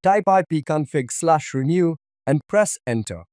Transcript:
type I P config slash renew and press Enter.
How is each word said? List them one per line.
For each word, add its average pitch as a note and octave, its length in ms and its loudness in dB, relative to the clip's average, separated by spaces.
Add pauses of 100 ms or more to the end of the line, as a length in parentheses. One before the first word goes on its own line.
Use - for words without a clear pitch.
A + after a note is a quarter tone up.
type G3 260 2
I F#3+ 220 4
P D#3 140 -2
config D3+ 480 -4
slash D#3+ 420 0
renew E3 420 0 (340)
and D3 200 2
press G3+ 360 0
Enter. G2+ 480 -6